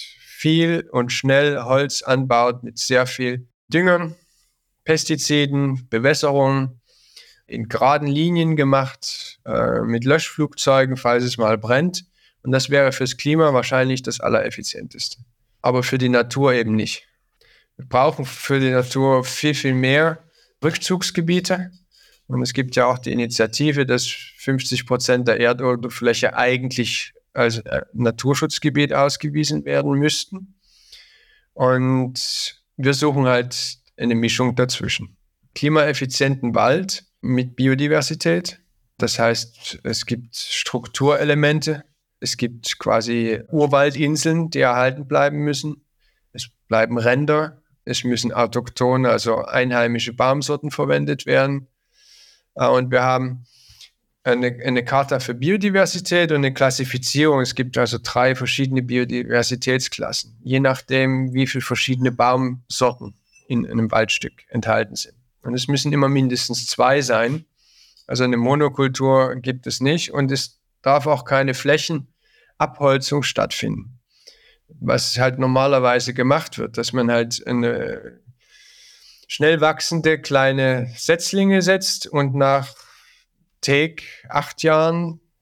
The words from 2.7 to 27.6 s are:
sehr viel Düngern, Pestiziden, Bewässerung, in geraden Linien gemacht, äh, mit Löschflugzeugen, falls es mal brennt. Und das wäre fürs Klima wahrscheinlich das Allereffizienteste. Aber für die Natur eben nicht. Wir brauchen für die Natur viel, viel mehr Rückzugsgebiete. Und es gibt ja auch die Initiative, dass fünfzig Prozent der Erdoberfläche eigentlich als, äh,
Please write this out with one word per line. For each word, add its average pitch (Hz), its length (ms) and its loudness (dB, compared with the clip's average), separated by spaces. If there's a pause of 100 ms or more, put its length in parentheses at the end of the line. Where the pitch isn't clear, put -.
sehr 127 300 2
viel 123 400 -6 (200)
Düngern, 170 480 2 (680)
Pestiziden, 139 1080 0
Bewässerung, 135 880 0 (680)
in 117 200 -8
geraden 143 400 2
Linien 160 480 2
gemacht, 135 920 -2
äh, 117 360 0
mit 117 240 -2
Löschflugzeugen, 135 920 0
falls 123 260 2
es 120 140 -4
mal 110 200 2
brennt. 131 480 0 (380)
Und 127 80 -4
das 131 180 0
wäre 139 220 4
fürs 127 260 -6
Klima 151 360 2
wahrscheinlich 131 500 0
das 123 160 -6
Allereffizienteste. - 1000 -4 (440)
Aber 127 220 0
für 131 140 -2
die 127 120 2
Natur 123 440 2
eben 113 220 0
nicht. - 320 -4 (720)
Wir 135 100 -18
brauchen 139 380 2
für - 340 -2
die 131 100 2
Natur 127 540 2
viel, 147 300 -2
viel 135 200 -2
mehr 143 500 2 (400)
Rückzugsgebiete. 180 1080 -2 (560)
Und 127 140 -4
es 123 120 -4
gibt 131 220 -4
ja 123 100 4
auch 123 140 2
die 123 120 -6
Initiative, 120 720 0
dass 123 220 0
fünfzig - 800 -6
Prozent 123 420 0
der 110 120 2
Erdoberfläche 120 960 0
eigentlich 127 800 -2 (200)
als, 117 260 0
äh, - 220 -4 (120)